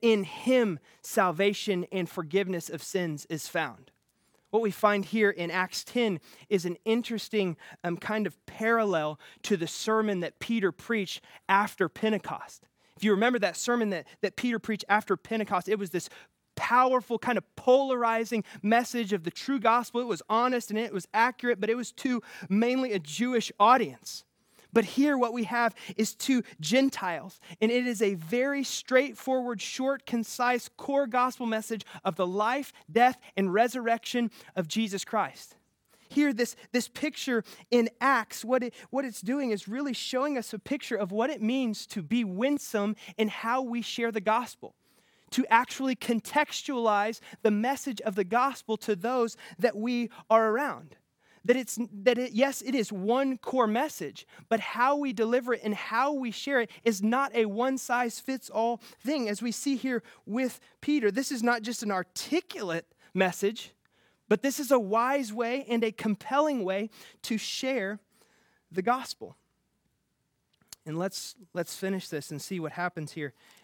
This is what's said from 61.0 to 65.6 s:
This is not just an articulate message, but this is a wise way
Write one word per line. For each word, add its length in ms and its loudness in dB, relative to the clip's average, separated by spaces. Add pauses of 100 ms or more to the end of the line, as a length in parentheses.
This 220 -2
is 100 -4
not 220 2
just 180 -6
an 80 -4
articulate 960 -4 (300)
message, 560 0 (560)
but 160 2
this 160 -2
is 100 -2
a 80 6
wise 560 2
way 340 -4